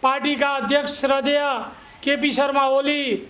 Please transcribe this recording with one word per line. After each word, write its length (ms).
पार्टीका 460
अध्यक्ष 520
श्रद्धेय 400
केपी 280
शर्मा 340
ओली 480